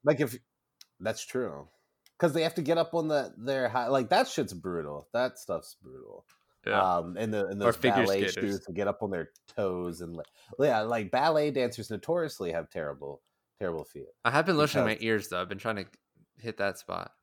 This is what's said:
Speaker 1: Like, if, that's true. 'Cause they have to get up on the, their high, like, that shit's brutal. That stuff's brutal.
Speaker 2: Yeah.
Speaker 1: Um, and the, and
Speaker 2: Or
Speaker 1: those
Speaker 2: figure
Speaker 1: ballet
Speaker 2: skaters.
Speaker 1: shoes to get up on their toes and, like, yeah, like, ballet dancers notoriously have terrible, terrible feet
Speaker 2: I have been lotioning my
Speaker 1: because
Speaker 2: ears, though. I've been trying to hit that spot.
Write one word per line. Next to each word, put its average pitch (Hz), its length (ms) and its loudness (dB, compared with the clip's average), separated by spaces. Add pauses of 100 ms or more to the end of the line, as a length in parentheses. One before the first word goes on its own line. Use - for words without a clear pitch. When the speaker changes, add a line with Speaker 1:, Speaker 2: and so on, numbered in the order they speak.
Speaker 1:
Like, 143 180 4
if, 123 160 -2 (600)
that's 110 260 -4
true. 80 440 -6 (500)
'Cause 165 140 4
they 160 100 2
have 160 120 0
to 175 80 0
get 165 160 4
up 165 160 0
on 160 140 0
the, 139 280 0
their 127 320 0
high, 120 200 0
like, 131 200 2
that 240 180 6
shit's 117 260 -2
brutal. 80 600 -6
That 123 260 0
stuff's - 360 -6
brutal. 127 500 -20 (400)
Speaker 2:
Yeah. 98 260 4
Speaker 1:
Um, 87 260 0
and 107 160 -2
the, 101 140 0
and 98 160 -4
Speaker 2:
Or 117 100 6
Speaker 1:
those - 20 0
Speaker 2:
figure 110 320 4
Speaker 1:
ballet 98 180 4
Speaker 2:
skaters. - 0 -
Speaker 1:
shoes 95 420 -2
to 92 60 -10
get 98 140 0
up 104 160 -2
on 101 80 -2
their 82 200 -4 (160)
toes 90 540 -2
and, 85 140 -10
like, - 120 -10 (320)
yeah, 127 220 4
like, 110 300 -2
ballet 151 400 4
dancers 120 400 -2
notoriously 143 600 -2
have 82 160 -4
terrible, 71 540 -8 (360)
terrible 82 260 -4
feet - 220 -16 (180)
Speaker 2:
I 117 60 4
have 156 140 4
been 180 100 2
lotioning 147 280 4
my 110 140 2
Speaker 1:
because - 20 -16
Speaker 2:
ears, 110 300 0
though. 90 120 -2
I've 92 80 -4
been 98 80 -6
trying 110 200 -2
to 92 100 -8 (500)
hit 113 200 -10
that 98 200 0
spot. - 340 -8 (120)